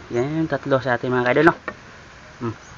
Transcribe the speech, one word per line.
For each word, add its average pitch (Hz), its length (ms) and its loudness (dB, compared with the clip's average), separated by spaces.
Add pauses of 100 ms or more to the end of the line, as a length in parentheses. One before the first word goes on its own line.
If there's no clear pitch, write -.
(120)
yan 139 320 -2
yung 156 80 -4
tatlo 135 320 0
sa 123 160 2
atin, 127 160 -2
mga 123 160 2
idol, 151 160 4
no? - 80 2 (880)
Mm, 113 120 -4 (220)